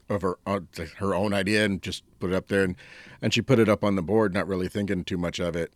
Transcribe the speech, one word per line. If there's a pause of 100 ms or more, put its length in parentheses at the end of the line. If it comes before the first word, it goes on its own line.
of
her,
uh, (360)
her
own
idea
and
just (160)
put
it
up
there.
And, (460)
and
she
put
it
up
on
the
board,
not
really
thinking
too
much
of
it.